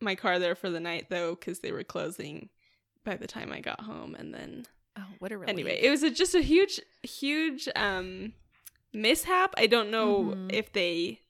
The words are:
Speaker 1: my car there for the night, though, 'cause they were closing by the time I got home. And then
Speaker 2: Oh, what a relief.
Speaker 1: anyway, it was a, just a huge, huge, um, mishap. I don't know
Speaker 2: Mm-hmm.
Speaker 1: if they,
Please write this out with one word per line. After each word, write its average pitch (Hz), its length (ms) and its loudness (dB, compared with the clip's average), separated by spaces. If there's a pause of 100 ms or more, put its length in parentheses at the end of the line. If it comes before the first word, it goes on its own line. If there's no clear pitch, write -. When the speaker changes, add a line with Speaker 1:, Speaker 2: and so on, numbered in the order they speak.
Speaker 1:
my 202 140 0
car 185 240 2
there 180 160 2
for 190 160 -6
the 165 100 -4
night, 170 300 -4
though, 175 260 -2
'cause - 240 -10
they - 120 -6
were - 120 -4
closing - 680 -8 (540)
by 196 120 -6
the - 100 -10
time - 260 -10
I - 80 -10
got - 200 -8
home. - 360 -12
And - 180 -14
then - 320 -14 (300)
Speaker 2:
Oh, 202 60 -12 (180)
what 190 120 -8
a 208 60 -10
relief. 180 120 -8
Speaker 1:
anyway, 180 300 -2
it 254 100 8
was 285 120 4
a, 311 80 4
just 349 240 0
a 359 80 8
huge, 339 380 6 (220)
huge, 294 760 -2
um, 190 560 -2 (600)
mishap. 339 640 2
I 226 100 6
don't 214 240 4
know 208 440 2
Speaker 2:
Mm-hmm. 190 160 -8
Speaker 1:
if 214 220 -2
they, 175 580 0